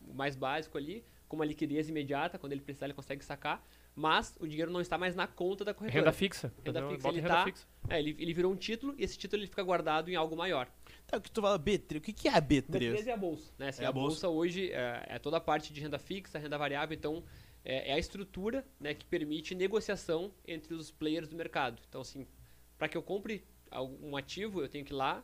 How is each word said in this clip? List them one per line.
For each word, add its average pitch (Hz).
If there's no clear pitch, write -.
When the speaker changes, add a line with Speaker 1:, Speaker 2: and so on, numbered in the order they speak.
Speaker 1:
mais 135
básico 139
ali, 170
com -
uma 156
liquidez 151
imediata, 151
quando 143
ele 143
precisar 139
ele 143
consegue 139
sacar, 147
mas 160
o 170
dinheiro 156
não 180
está 175
mais 180
na 175
conta 190
da 202
corretora. 202
Speaker 2:
Renda 156
fixa, 185
Speaker 1:
Renda 127
Speaker 2:
entendeu? 139
Speaker 1:
fixa, -
Speaker 2:
Bota 165
Speaker 1:
ele 160
Speaker 2:
renda 170
Speaker 1:
tá, 180
Speaker 2:
fixa. -
Speaker 1:
é, 170
ele, 151
ele 165
virou 175
um 196
título 233
e 220
esse -
título 208
ele 190
fica -
guardado 165
em 180
algo 160
maior. 165
Speaker 3:
Tá, -
o 208
que -
tu 226
fala 202
B 175
três, 151
o -
que 220
que -
é 269
a 170
B 139
três? -
Speaker 1:
B -
três 214
é 247
a 226
bolsa, 175
né? 135
Assim, 135
Speaker 3:
É -
a 127
Speaker 1:
a -
bolsa 151
Speaker 3:
bolsa. -
Speaker 1:
hoje 175
é, 123
é 120
toda 151
a 160
parte 151
de 143
renda 147
fixa, 190
renda 147
variável, 147
então 156
É, -
é -
a 151
estrutura, 202
né, 147
que 147
permite 156
negociação 190
entre 165
os 160
players 156
do 156
mercado. 156
Então, 135
assim, 131
pra 156
que 156
eu 156
compre 202
algum 139
ativo, 185
eu 131
tenho 143
que 139
ir -
lá, 139